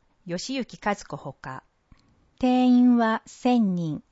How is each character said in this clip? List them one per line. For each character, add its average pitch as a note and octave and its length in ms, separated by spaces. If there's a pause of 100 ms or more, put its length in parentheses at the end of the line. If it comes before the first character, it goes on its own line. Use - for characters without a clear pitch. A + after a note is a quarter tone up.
(280)
吉 F3+ 280
行 A#3 280
和 G#3 140
子 - 180
ほ C#3+ 160
か。 - 320 (760)
定 B3+ 260
員 B3 320
は A3+ 280
千 A#3+ 480
人。 E3 380